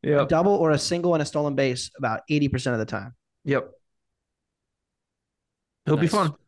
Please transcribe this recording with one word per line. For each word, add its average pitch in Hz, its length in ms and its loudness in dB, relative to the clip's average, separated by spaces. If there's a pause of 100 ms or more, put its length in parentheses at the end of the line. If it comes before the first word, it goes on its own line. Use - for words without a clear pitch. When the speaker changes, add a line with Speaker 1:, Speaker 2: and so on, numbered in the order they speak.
Speaker 1:
Yep. 147 200 2
Speaker 2:
a 131 40 0
double 170 260 2
or 165 200 2
a 147 60 2
single 170 360 0
and 156 80 0
a - 20 -2
stolen 147 300 -4
base 131 420 -2
about 113 320 -4
eighty 147 200 0
percent 127 260 -2
of 113 60 -2
the 110 60 -4
time. 113 280 -10 (300)
Speaker 1:
Yep. 139 260 -2 (2250)
It'll 147 100 2
be 143 100 0
Speaker 3:
Nice. 160 60 2
Speaker 1:
fun. 170 220 0 (140)